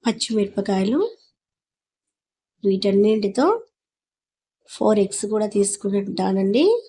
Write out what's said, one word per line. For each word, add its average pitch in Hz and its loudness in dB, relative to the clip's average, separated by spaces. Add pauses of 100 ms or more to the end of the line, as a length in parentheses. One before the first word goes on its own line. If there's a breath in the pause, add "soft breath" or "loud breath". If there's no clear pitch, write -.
పచ్చిమిరపకాయలు. 208 -2 (1600)
వీటన్నింటితో 202 2 (1300)
ఫోర్ 214 4
ఎగ్స్ 196 -6 (100)
కూడా 214 -2 (100)
తీసుకుంటానండి. 196 0 (240)